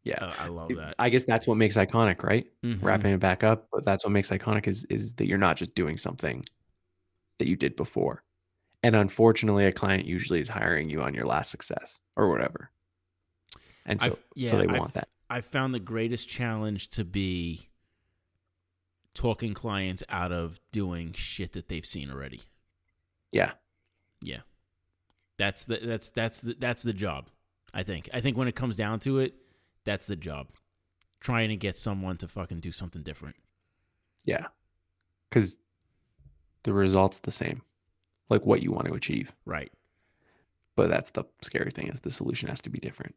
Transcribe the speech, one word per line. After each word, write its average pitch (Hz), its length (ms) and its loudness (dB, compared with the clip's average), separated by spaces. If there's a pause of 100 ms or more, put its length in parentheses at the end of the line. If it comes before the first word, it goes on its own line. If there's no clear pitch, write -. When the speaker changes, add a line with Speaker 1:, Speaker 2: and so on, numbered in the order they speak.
Speaker 1:
Yeah. - 220 -4
Speaker 2:
Uh, - 160 -6
I 82 80 -6
love 85 200 -10
Speaker 1:
It, - 80 -4
Speaker 2:
that. 78 220 -10
Speaker 1:
I 120 100 6
guess 123 140 6
that's 113 240 2
what 110 100 4
makes 107 180 6
iconic, 107 460 4
right? 110 240 2 (180)
Speaker 2:
Mm-hmm. 107 220 -2
Speaker 1:
Wrapping 101 300 4
it 92 40 0
back 92 240 4
up, 110 280 4
but - 120 -2
that's 98 220 2
what 101 60 2
makes 101 180 2
iconic 101 380 0
is, 101 240 -2
is 110 240 -4
that 104 100 2
you're 98 140 2
not 92 180 4
just - 160 -6
doing 80 240 0
something 69 480 -4 (920)
that - 80 2
you 87 80 4
did - 200 0
before. - 480 -2 (600)
And 113 120 8
unfortunately, 107 720 6
a 95 60 8
client 95 340 0
usually 87 360 0
is - 80 -6
hiring 80 420 0
you 76 100 -2
on 65 140 -2
your 58 100 -4
last 64 240 0
success - 480 -8 (180)
or 104 140 6
whatever. 64 400 -2 (1160)
And 101 120 0
so, - 120 2
Speaker 2:
I've, - 120 -8 (120)
yeah, 123 160 -4
Speaker 1:
so 113 80 4
they 92 80 6
Speaker 2:
I've, - 100 2
Speaker 1:
want - 160 -4
that. - 140 -4 (240)
Speaker 2:
I 120 100 -4
found 131 320 -2
the 123 60 -4
greatest 113 500 -4
challenge 107 640 -4
to 110 120 -4
be 90 680 -4 (1500)
talking 113 380 -2
clients 95 560 -4
out 90 240 -2
of 85 260 -6 (140)
doing 87 400 -4
shit - 400 -8
that - 160 -12
they've 80 160 -8
seen 69 260 -8
already. 67 300 -12 (880)
Speaker 1:
Yeah. - 220 2 (680)
Speaker 2:
Yeah. 131 180 -10 (1000)
That's - 260 -2
the, 113 180 -4
that's, 113 280 -4
that's - 320 -4
the, 117 180 -6
that's 123 240 -2
the 117 80 0
job, 92 380 -6 (440)
I 92 100 -4
think. 92 300 -8
I 127 60 -2
think 127 160 0
when 123 140 0
it - 80 -6
comes 123 180 -2
down 107 240 -2
to 135 200 0
it, 131 140 0 (520)
that's 104 200 -2
the 101 120 -6
job. 73 320 -10 (720)
Trying 117 260 0
to 107 80 -2
get 98 220 -4
someone 95 400 -4
to 87 100 -10
fucking 90 320 -8
do 82 140 -8
something 85 300 -10
different. 73 340 -12 (880)
Speaker 1:
Yeah. - 220 -4 (840)
'Cause 101 240 4 (1080)
the 101 100 0
result's 95 460 4
the - 120 -6
same. - 300 -6 (680)
Like, 107 160 4
what 104 160 6
you - 120 0
want - 140 -2
to - 80 -2
achieve. - 380 -4 (120)
Speaker 2:
Right. 73 260 -8 (1040)
Speaker 1:
But 98 140 6
that's 82 220 0
the - 120 -4 (180)
scary - 300 -2
thing, - 160 -8
is - 140 -10
the - 100 -6
solution - 380 -4
has - 140 -6
to - 60 -10
be - 100 -8
different. - 380 -10